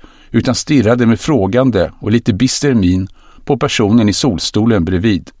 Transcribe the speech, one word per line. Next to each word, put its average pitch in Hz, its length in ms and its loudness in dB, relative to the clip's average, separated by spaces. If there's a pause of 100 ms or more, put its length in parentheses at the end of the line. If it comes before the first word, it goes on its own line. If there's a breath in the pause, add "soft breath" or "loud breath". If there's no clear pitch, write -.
(320 soft breath)
utan 120 240 0
stirrade 123 500 2
med 117 140 2
frågande 104 800 0
och 104 120 -4
lite 117 220 0
bister 127 400 0
min 92 340 0 (360 soft breath)
på 143 140 -2
personen 117 520 2
i 95 40 0
solstolen 107 720 0
bredvid. 92 540 -2